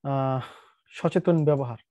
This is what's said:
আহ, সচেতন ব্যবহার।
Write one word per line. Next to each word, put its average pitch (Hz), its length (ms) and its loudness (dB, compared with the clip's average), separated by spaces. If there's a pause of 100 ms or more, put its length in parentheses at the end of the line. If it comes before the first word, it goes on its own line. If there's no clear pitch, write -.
আহ, 135 380 -2 (480)
সচেতন 165 560 0
ব্যবহার। 139 320 0 (140)